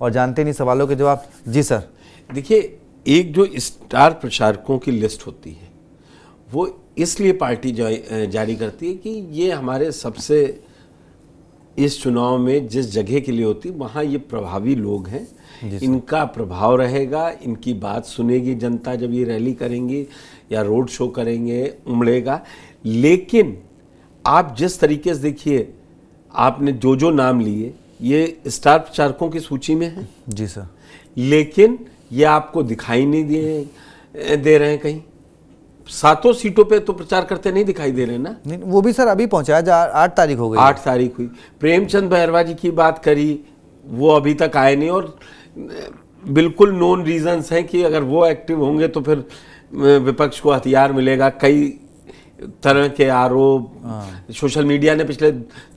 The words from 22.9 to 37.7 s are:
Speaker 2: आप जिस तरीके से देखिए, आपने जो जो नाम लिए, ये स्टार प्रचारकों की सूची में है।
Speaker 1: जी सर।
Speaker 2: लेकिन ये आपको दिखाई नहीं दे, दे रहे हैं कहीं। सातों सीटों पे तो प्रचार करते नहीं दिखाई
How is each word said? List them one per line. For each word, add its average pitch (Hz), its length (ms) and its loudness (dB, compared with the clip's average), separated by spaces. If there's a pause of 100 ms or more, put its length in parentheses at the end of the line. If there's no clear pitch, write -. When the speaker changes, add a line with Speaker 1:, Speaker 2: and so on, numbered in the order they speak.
Speaker 2:
आप 147 340 2
जिस 175 200 -2
तरीके 151 340 0
से 139 80 -6
देखिए, 139 520 -2 (600)
आपने 139 360 2
जो 131 240 2
जो 156 160 2
नाम 127 280 2
लिए, 110 340 -4 (280)
ये 156 460 0
स्टार 151 320 4
प्रचारकों 151 500 -4
की 160 100 -6
सूची 151 360 -4
में 170 120 -2
है। 165 200 -12 (220)
Speaker 1:
जी 107 180 -6
सर। 98 200 -14 (500)
Speaker 2:
लेकिन 151 680 4 (260)
ये 127 120 2
आपको 151 400 2
दिखाई 120 420 -2
नहीं 151 200 0
दे, 151 440 -4 (680)
दे 147 200 6
रहे 147 120 2
हैं 147 100 -2
कहीं। 156 220 -8 (840)
सातों 160 460 4
सीटों 214 320 4
पे 214 140 4
तो 208 140 -4
प्रचार 180 320 -2
करते 190 260 -4
नहीं 196 140 2
दिखाई 160 260 -2